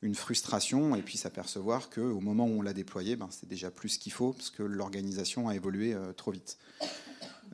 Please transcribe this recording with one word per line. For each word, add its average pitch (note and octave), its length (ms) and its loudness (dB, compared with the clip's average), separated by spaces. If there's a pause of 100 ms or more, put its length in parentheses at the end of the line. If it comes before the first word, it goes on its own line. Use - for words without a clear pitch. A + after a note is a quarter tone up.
une G#2 140 2
frustration B2+ 800 4
et G2 80 2
puis - 160 -6
s'apercevoir G2+ 720 -2
qu'au A2+ 300 2
moment G#2 260 4
où A#2 40 6
on G#2+ 120 2
l'a G2+ 100 0
déployé, F#2+ 440 0
ben, G2 140 -6
c'est - 180 -12
déjà F#2 220 -4
plus - 200 -6
ce - 80 0
qu'il - 140 -8
faut B2+ 200 4
parce - 180 -6
que - 120 -6
l'organisation G2 880 0
a G#2 60 2
évolué, G2 380 0
euh, F#2+ 200 -2
trop - 180 -4
vite. - 260 -8 (960)